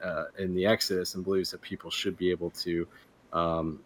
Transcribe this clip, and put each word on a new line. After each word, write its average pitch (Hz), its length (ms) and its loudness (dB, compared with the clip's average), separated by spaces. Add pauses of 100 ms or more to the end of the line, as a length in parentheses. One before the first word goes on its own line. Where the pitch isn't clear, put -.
uh, 80 220 -2 (140)
in 92 160 0
the 92 120 4
Exodus 98 480 2
and 92 100 -6
believes 95 280 2
that 92 100 -12
people - 280 -10
should 95 280 -2
be 90 120 4
able 87 200 -2
to, 85 360 -2 (480)
um, 82 520 2